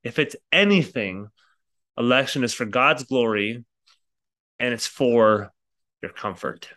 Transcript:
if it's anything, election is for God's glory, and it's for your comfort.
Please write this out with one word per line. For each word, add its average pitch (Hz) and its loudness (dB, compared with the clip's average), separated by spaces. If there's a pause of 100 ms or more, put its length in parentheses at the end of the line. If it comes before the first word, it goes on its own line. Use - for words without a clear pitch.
if 120 -4
it's 147 -2 (160)
anything, 135 0 (680)
election 127 2
is 117 -2
for 120 -6
God's 135 2
glory, 117 -2 (960)
and 123 -2
it's 113 -6
for 110 2 (480)
your - -12
comfort. - -10